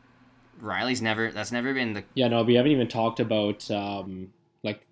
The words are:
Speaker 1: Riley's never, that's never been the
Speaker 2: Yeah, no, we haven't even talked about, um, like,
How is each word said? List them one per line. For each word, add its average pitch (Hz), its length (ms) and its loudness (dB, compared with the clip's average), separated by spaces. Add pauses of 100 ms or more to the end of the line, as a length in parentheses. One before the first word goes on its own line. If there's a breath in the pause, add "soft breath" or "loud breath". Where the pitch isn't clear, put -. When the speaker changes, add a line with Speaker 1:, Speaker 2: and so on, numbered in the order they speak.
(600)
Speaker 1:
Riley's 110 420 -2
never, 110 280 0
that's 104 220 -6
never 123 220 -2
been 123 180 -2
the 101 120 -8 (100)
Speaker 2:
Yeah, 123 140 4
no, 117 140 4
we 120 120 6
haven't 131 180 6
even 123 160 2
talked 113 320 -2
about, 107 500 0
um, 98 640 -6 (320)
like, 107 280 -8